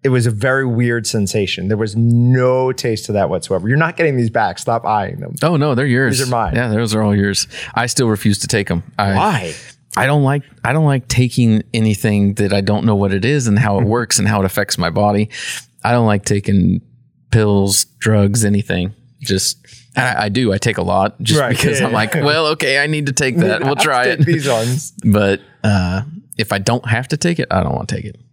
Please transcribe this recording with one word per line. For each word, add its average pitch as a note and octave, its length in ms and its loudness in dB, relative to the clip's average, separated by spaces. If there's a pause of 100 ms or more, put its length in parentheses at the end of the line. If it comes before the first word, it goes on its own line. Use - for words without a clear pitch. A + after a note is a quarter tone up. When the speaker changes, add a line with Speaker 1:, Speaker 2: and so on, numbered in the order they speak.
Speaker 1:
It C#3 60 2
was B2 160 2
a A#2 40 2
very C3 340 0
weird A#2 440 -2
sensation. G2 600 -2
There A2 80 0
was G#2+ 200 -4
no B2+ 760 2
taste A#2 340 -4
to G#2+ 60 -6
that G2 180 2
whatsoever. F#2 380 -2
You're C3 80 4
not E3 200 0
getting D3+ 200 0
these A#2 140 0
back. G#2+ 300 -2
Stop A#2 260 -2
eyeing G2 340 -2
them. F2+ 220 -12
Speaker 2:
Oh, E3+ 140 2
no, C#3+ 180 2
they're C3 120 0
yours. B2+ 320 2
Speaker 1:
These C3 100 -2
are - 20 -4
mine. A#2 240 0
Speaker 2:
Yeah, A#2+ 140 0
those A2 260 0
are A2 80 0
all G#2 140 2
yours. G2 320 0 (260)
I A#2+ 120 0
still A#2+ 220 0
refuse G#2 300 0
to - 80 -6
take G2+ 240 -2
'em. F2 140 -2 (120)
I, G2 180 0
Speaker 1:
Why? A2+ 400 0 (420)
Speaker 2:
I B2 100 2
don't D3 160 2
like, C#3 220 0 (180)
I A#2+ 100 -2
don't D#3+ 120 2
like C#3 240 0
taking A#2+ 560 2 (100)
anything G#2 600 0
that G2+ 180 0
I G2+ 80 2
don't G#2 260 0
know A2 80 4
what G2 180 0
it G2 120 -2
is C3 240 0
and G#2 100 4
how G2+ 200 2
it - 20 2
Speaker 1:
Mm-hmm. G2+ 100 2
Speaker 2:
works A#2 300 0
and G2 80 0
how G#2+ 120 2
it F#2+ 40 2
affects G2 340 -2
my E2+ 120 0
body. G#2 380 2 (540)
I A2 80 0
don't A#2+ 160 4
like G#2 180 2
taking F#2+ 560 2 (520)
pills, G2+ 520 2 (140)
drugs, G#2+ 460 2
anything. G2+ 500 0 (260)
Just, - 380 -4 (380)
I, A#2+ 300 -2
I - 20 -4
do. G#2+ 240 0
I G2 60 0
take A2 200 -2
a F#2+ 40 -4
lot F#2+ 400 0
just D3 180 2
Speaker 1:
Right. B2 100 -2
Speaker 2:
because - 300 0
Speaker 1:
Yeah, - 60 0
Speaker 2:
I'm - 60 -2
Speaker 1:
yeah. A#2 40 0
Speaker 2:
like, G#2+ 180 -2
"Well, D3+ 340 0
okay, D3+ 300 0
I C#3+ 80 2
need D3+ 200 -2
to C#3 60 -2
take C3 240 0
Speaker 1:
<laughs> - 20 2
Speaker 2:
that. E3+ 240 0
We'll C3+ 40 -2
Speaker 1:
I C3+ 40 0
have C#3+ 80 -2
to - 60 0
Speaker 2:
try C3 200 0
Speaker 1:
take B2 160 0
Speaker 2:
it." C#3 60 6
Speaker 1:
these D#3+ 220 0
ones. A#2+ 440 -2 (120)
Speaker 2:
But, G2+ 360 2 (240)
uh, F#2+ 380 0 (360)
if G#2+ 140 -2
I G2+ 60 0
don't A#2 280 -2
have A2+ 220 -2
to D#3 80 -4
take E3+ 240 -2
it, - 100 -2
I F#2 140 2
don't C2+ 100 -2
wanna - 120 -6
take - 180 -6
it. G#2 120 -14 (160)